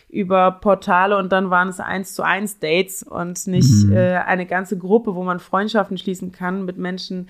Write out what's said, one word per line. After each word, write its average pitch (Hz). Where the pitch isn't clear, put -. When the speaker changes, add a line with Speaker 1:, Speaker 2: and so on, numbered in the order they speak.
Speaker 1:
über 185
Portale 190
und 190
dann 190
waren 180
es 180
eins 185
zu -
eins 190
Dates 175
und 175
nicht, 180
Speaker 2:
Mhm. 196
Speaker 1:
äh, 180
eine 185
ganze 185
Gruppe, 202
wo 180
man 180
Freundschaften 196
schließen 185
kann 185
mit 180
Menschen, 180